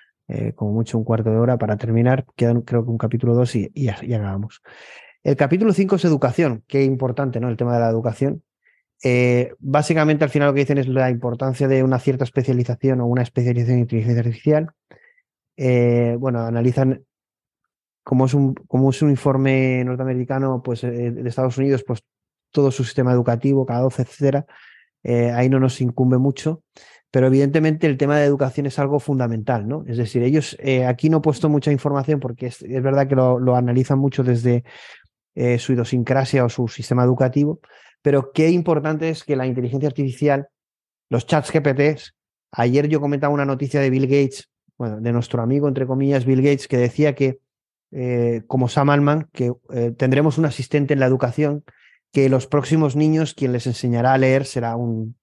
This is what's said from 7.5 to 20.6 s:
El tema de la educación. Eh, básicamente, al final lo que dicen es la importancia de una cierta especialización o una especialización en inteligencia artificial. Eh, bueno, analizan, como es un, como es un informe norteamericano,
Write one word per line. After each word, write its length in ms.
El 60
tema 180
de 60
la 100
educación. 520
Eh, 540
básicamente, 680
al 60
final 180
lo 60
que 60
dicen 180
es 100
la 220
importancia 580
de 140
una 160
cierta 260
especialización 760
o 60
una 160
especialización 540
en 60
inteligencia 380
artificial. 500
Eh, 580
bueno, 220
analizan, 640
como 220
es 60
un, 220
como 360
es 120
un 80
informe 760
norteamericano, 760